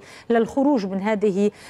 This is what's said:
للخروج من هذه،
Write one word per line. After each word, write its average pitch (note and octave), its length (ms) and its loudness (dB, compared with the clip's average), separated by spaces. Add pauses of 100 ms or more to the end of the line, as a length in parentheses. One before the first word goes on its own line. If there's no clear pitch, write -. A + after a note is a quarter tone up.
(300)
للخروج A#3 560 2
من F#3+ 140 -4
هذه، G3+ 500 0 (200)